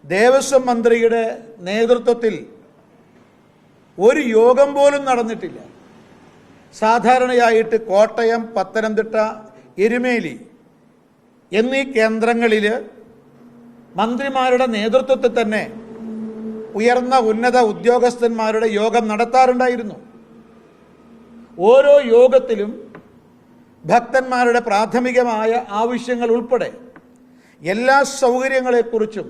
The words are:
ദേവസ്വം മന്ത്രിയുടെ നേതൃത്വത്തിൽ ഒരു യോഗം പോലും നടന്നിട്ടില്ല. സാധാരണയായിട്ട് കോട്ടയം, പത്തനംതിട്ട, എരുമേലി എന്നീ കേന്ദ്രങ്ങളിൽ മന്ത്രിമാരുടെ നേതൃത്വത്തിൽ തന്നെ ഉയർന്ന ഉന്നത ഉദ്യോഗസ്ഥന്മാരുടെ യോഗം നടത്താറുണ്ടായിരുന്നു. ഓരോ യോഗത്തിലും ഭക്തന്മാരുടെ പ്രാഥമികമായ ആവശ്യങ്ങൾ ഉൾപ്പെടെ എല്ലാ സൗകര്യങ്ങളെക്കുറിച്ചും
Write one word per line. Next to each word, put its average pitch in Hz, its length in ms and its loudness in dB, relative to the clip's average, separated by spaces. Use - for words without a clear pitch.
ദേവസ്വം 254 640 2
മന്ത്രിയുടെ 233 540 2
നേതൃത്വത്തിൽ 233 640 0
ഒരു 254 240 2
യോഗം 254 380 4
പോലും 285 320 2
നടന്നിട്ടില്ല. 226 500 -4
സാധാരണയായിട്ട് 233 960 2
കോട്ടയം, 226 520 0
പത്തനംതിട്ട, 214 600 -4
എരുമേലി 233 500 -2
എന്നീ 262 220 0
കേന്ദ്രങ്ങളിൽ 220 720 0
മന്ത്രിമാരുടെ 254 680 0
നേതൃത്വത്തിൽ 247 600 0
തന്നെ 214 240 -2
ഉയർന്ന 247 360 2
ഉന്നത 233 280 0
ഉദ്യോഗസ്ഥന്മാരുടെ 226 960 0
യോഗം 226 320 0
നടത്താറുണ്ടായിരുന്നു. 247 840 0
ഓരോ 285 240 8
യോഗത്തിലും 240 560 4
ഭക്തന്മാരുടെ 240 760 0
പ്രാഥമികമായ 226 840 0
ആവശ്യങ്ങൾ 240 540 -4
ഉൾപ്പെടെ 233 340 -4
എല്ലാ 254 240 2
സൗകര്യങ്ങളെക്കുറിച്ചും 240 1080 -2